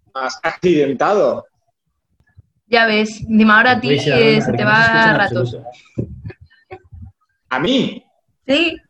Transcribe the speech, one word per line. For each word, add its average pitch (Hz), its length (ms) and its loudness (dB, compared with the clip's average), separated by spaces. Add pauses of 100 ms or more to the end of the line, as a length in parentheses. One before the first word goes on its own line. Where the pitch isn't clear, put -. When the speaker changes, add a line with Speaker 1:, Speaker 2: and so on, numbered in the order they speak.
(140)
Speaker 1:
más 131 300 -8
accidentado. 156 1000 0 (1200)
Speaker 2:
Ya 226 180 2
ves, 214 360 -2
encima 220 360 4
ahora 240 140 4
a 247 100 0
ti, - 80 -6
Speaker 3:
Pues - 140 0
sí, - 60 -2
Speaker 2:
eh, - 40 2 (220)
Speaker 3:
ahora, 214 100 0
Speaker 2:
se - 60 -2
Speaker 3:
que - 60 -2
Speaker 2:
te - 60 -2
Speaker 3:
no 208 120 0
se 226 60 4
escucha 226 140 2 (100)
Speaker 2:
va 220 60 4
Speaker 3:
en 214 60 2
Speaker 2:
ratos. 202 200 -2 (180)
Speaker 3:
absoluto. - 140 -16 (1800)
Speaker 1:
¿A 131 100 -4
mí? 226 440 -4 (440)
Speaker 2:
Sí. 320 300 -2 (120)